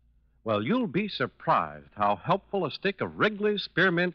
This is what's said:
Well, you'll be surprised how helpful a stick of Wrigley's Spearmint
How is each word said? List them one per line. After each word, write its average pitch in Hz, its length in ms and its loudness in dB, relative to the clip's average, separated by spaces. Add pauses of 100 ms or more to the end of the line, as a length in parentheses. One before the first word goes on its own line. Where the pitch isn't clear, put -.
(420)
Well, 107 200 0
you'll 220 260 0
be 190 200 -2
surprised 87 840 -2
how 104 220 2
helpful 185 480 -2
a 139 60 -2
stick - 300 -4
of 82 180 -6
Wrigley's 208 440 0
Spearmint 180 520 2